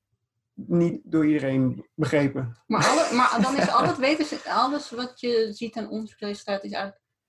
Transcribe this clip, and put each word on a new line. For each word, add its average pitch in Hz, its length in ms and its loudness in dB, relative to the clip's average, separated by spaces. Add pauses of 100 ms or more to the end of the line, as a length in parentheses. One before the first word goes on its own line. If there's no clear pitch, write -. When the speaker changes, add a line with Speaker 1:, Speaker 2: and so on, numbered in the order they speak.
(540)
Speaker 1:
niet 170 500 0
door 160 220 2
iedereen 135 680 0
begrepen. 139 600 0 (100)
Speaker 2:
Maar - 200 2
alle, 285 300 2
maar 233 260 2
dan 262 140 0
is 262 160 2
al - 160 4
Speaker 1:
<laughs> - 20 2
Speaker 2:
het - 80 -2
wetens-, 294 480 0
alles 269 440 -2
wat 247 300 -10
je 226 320 0
ziet 220 240 -10
aan 214 120 -8
onderzoeksresultaten 208 800 -8
is 202 60 -12
eigenlijk 196 300 -8 (240)